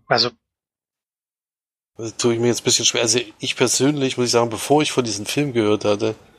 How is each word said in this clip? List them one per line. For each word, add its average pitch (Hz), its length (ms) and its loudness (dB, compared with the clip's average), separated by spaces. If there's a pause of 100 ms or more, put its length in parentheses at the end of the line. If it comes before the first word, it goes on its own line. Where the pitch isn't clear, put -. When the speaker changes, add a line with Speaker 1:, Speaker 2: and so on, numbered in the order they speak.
Speaker 1:
also 120 240 0 (1700)
Speaker 2:
Also 110 140 -10
tue 120 220 0
ich 117 60 -4
mir 120 80 2
jetzt 117 140 0
ein - 40 -4
bisschen 120 200 2
schwer. 120 160 0
Also 117 180 0 (200)
ich - 160 -6
persönlich, 131 600 0
muss 123 100 0
ich 107 40 -2
sagen, 117 180 4
bevor 139 320 0
ich 147 100 -2
von 127 140 0
diesem 104 200 -6
Film 143 280 -2
gehört 107 320 2
hatte, 107 300 0 (240)